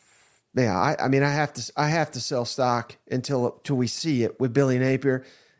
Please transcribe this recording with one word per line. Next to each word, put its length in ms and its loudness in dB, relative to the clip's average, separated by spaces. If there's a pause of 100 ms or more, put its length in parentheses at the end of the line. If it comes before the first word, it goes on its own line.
(560)
yeah, 240 2
I, 240 0
I 60 0
mean, 140 4
I 80 2
have 220 0
to, 220 -10
I 140 0
have 220 0
to 100 -10
sell 240 -4
stock 500 -2 (160)
until, 540 -2
till 100 0
we 120 0
see 360 0
it 160 -2
with 140 0
Billy 260 4
Napier. 460 0 (340)